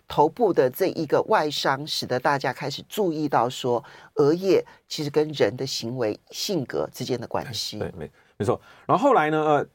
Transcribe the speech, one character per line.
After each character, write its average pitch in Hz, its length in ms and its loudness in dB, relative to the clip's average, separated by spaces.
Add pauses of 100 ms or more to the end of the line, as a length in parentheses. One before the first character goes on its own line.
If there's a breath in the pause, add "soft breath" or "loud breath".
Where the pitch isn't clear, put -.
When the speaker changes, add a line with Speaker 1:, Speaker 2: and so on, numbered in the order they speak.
Speaker 1:
头 156 220 4
部 190 240 2
的 139 160 4
这 175 200 0
一 156 180 -4
个 139 160 2
外 165 280 2
伤， 139 360 -2
使 - 180 -6
得 127 160 -2
大 143 180 2
家 139 140 -2
开 139 160 -8
始 143 180 -8
注 196 240 0
意 151 160 -2
到 135 220 2
说， 123 340 -2 (340 loud breath)
额 147 180 4
叶 185 280 2 (240 soft breath)
其 - 160 -8
实 143 60 -6
跟 151 220 2
人 127 260 0
的 135 100 -6
行 120 300 -8
为、 110 220 -2 (120)
性 - 360 -4
格 73 260 -4
之 - 100 -12
间 117 160 -2
的 - 80 -10
关 90 160 -4 (100)
系。 107 260 -8
Speaker 2:
对， 98 180 -6
没， 76 120 -12 (280 soft breath)
没 104 100 -4
错。 110 140 2 (260 soft breath)
然 147 100 4
后 190 60 -2
后 269 120 4
来 156 160 2
呢， 156 120 0
呃， 151 320 2